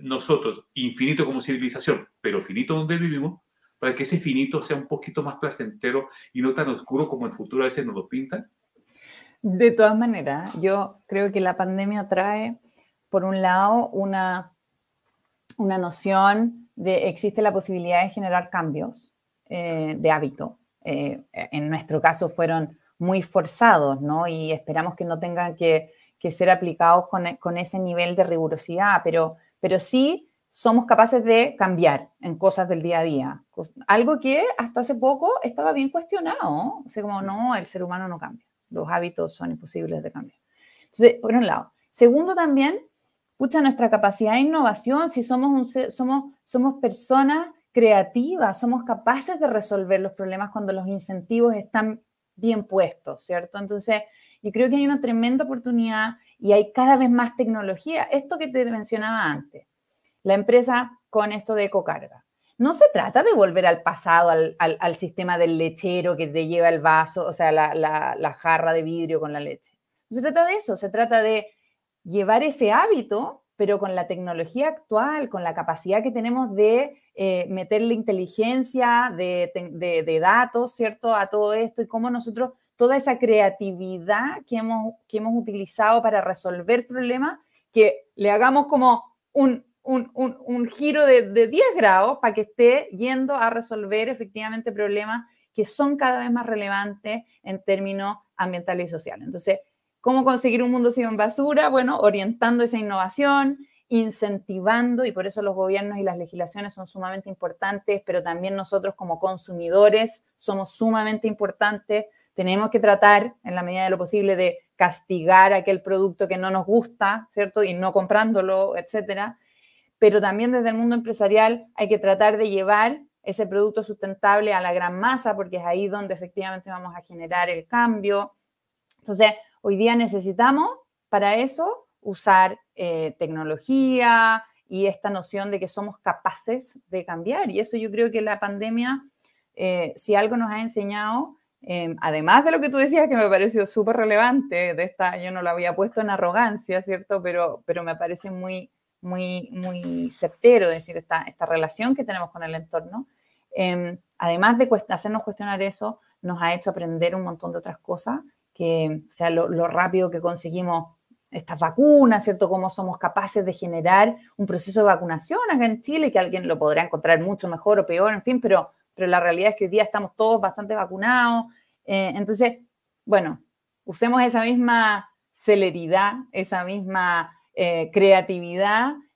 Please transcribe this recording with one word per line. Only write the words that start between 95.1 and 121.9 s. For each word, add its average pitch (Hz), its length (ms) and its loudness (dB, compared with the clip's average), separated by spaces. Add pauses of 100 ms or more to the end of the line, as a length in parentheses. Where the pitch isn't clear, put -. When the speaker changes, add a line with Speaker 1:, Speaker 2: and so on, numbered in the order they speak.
Speaker 2:
que 208 120 -2
son 285 320 -2
cada 262 200 0
vez 240 140 -4
más 233 160 -2
relevantes 208 800 -6 (180)
en 190 180 -10
términos 196 560 -2 (200)
ambientales 180 480 -4
y 160 40 -10
sociales. - 360 -12
Entonces, 190 340 -2 (400)
¿cómo 254 240 2
conseguir 247 400 2
un 247 80 0
mundo 240 180 2
sin 233 280 -2
basura? 277 520 2
Bueno, 262 300 0
orientando 226 640 2
esa 233 140 0
innovación, 277 800 0 (280)
incentivando, 220 1160 0
y 226 80 -2
por 190 160 -6
eso 208 140 -8
los 196 120 -2
gobiernos 196 440 -2
y 196 60 -6
las 180 140 -2
legislaciones 175 560 -10
son 185 140 -16
sumamente 190 420 -12
importantes, 196 760 -6
pero 175 180 -2
también 180 320 -6
nosotros 196 400 -4
como 170 240 -8
consumidores 190 1040 2 (140)
somos 196 340 -6
sumamente 220 560 -2
importantes. 208 800 -2 (280)
Tenemos 190 360 0
que 233 100 2
tratar, 208 640 6
en 180 100 -10
la 180 100 -4
medida 185 200 -4
de 190 60 0
lo 185 80 0
posible, 196 380 0
de 175 240 0 (180)
castigar 185 760 4
aquel 190 280 0
producto 190 460 -2
que 185 100 -4
no 185 120 -4
nos 190 160 -2
gusta, 220 640 0
¿cierto? 208 340 0
Y 185 100 0
no 185 180 -2
comprándolo, 196 840 2
etcétera. 202 600 -8 (640)
Pero 208 220 6
también 208 300 0
desde 233 180 0
el 220 80 -2
mundo 233 180 2
empresarial 220 800 2
hay 208 140 -2
que 208 100 2